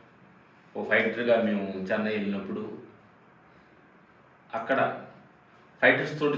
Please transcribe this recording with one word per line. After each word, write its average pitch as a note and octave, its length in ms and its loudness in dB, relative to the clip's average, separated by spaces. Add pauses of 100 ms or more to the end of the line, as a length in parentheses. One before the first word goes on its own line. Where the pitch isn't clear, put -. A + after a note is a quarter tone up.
(760)
ఓ G#2+ 160 -4
ఫైటర్గా A2+ 440 2 (120)
మేము G2+ 180 0 (240)
చెన్నై G#2+ 300 0
వెళ్ళినప్పుడు G2+ 440 -4 (2000)
అక్కడ C3 200 0 (1000)
ఫైటర్స్ C3+ 380 4
తోటి C#3 180 2